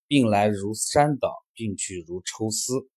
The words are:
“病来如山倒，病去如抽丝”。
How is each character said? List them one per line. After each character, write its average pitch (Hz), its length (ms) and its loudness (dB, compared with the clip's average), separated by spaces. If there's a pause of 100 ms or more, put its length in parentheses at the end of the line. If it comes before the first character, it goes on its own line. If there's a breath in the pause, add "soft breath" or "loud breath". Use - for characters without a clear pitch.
“病 135 220 4
来 104 180 4
如 104 280 -2
山 147 440 2
倒， - 160 -2 (200)
病 104 220 -6
去 90 300 -8
如 90 180 -8
抽 110 280 -4
丝”。 127 440 -4